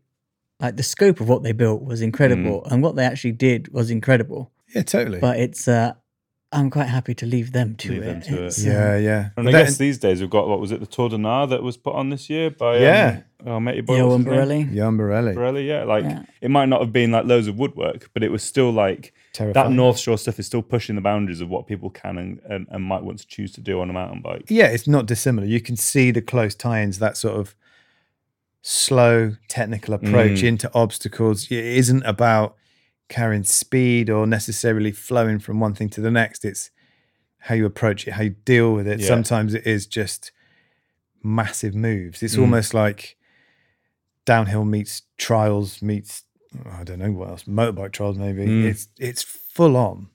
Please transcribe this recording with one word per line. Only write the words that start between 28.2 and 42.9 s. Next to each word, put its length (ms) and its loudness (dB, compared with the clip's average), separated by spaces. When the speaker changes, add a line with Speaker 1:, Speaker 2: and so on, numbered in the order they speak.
Speaker 3:
slow 760 2
technical 460 -6
approach 480 4
Speaker 2:
Mm. 60 4
Speaker 3:
into 260 -2
obstacles. 760 0
It 140 -4
isn't 400 2
about 520 2
carrying 360 -2
speed 640 2
or 180 2
necessarily 680 0
flowing 460 0
from 220 -6
one 140 0
thing 160 -4
to 100 -10
the 100 0
next. 340 0
It's 260 -10
how 140 -4
you 120 2
approach 400 -2
it, 60 -10
how 100 -4
you 220 -2
deal 280 4
with 140 -2
it. 140 -4
Speaker 2:
Yeah. 80 0
Speaker 3:
Sometimes 460 2
it 120 -6
is 200 0
just 440 -8
massive 520 -2
moves. 480 -4
It's 140 -4
Speaker 2:
Mm. 60 4
Speaker 3:
almost 300 4
like 440 0